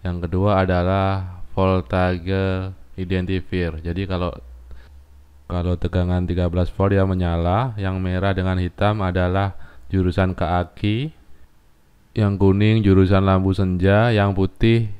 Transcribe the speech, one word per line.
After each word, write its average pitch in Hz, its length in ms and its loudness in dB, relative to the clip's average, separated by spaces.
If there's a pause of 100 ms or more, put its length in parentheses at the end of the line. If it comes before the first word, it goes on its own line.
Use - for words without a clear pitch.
Yang 87 240 -6
kedua 95 320 2
adalah 92 800 0 (160)
voltage 92 1120 -2 (320)
identifier. 90 800 -4
Jadi 85 240 -6
kalau, 90 240 -4 (1200)
kalau 87 320 -2
tegangan 90 480 0
tiga 87 240 0
belas 90 160 0
volt 98 240 0
dia 98 160 2
menyala, 92 720 0
yang 95 160 -4
merah 92 400 -2
dengan 92 240 -2
hitam 101 400 0
adalah 92 560 0 (320)
jurusan 92 480 0
ke 92 80 -2
aki, 90 520 -2 (1160)
yang 101 240 0
kuning 101 480 4
jurusan 95 400 6
lampu 95 320 2
senja, 98 560 2
yang 101 240 2
putih 113 640 2